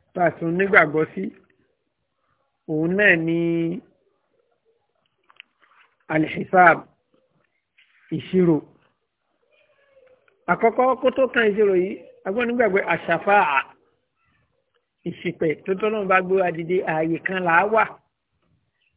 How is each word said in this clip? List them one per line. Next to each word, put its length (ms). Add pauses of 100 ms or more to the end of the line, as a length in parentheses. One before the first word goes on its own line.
(160)
tá 60
a 80
tún 240
nígbàgbọ́ 540
sí, 160 (1400)
òun 260
náà 220
ni 220 (2750)
al-hisab, 680 (1300)
ìṣirò. 440 (1900)
Àkọ́kọ́ 480
kó 140
tó 180
kan 180
ìṣirò 280
yìí, 180 (260)
a 120
gbọ́dọ̀ 180
nígbàgbọ́ 360
àṣàfáà, 720 (1500)
ìṣìpẹ̀ 540
tó 120
tọ́lọ́run 360
bá 100
gbé 160
wa 180
dìde, 300
ààyè 360
kan 240
là 100
á 140
wà, 180 (1120)